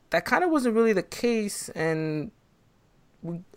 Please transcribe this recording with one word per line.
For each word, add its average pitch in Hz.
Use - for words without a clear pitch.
that 170
kinda 339
wasn't 254
really 226
the 185
case, 226
and 156
we 170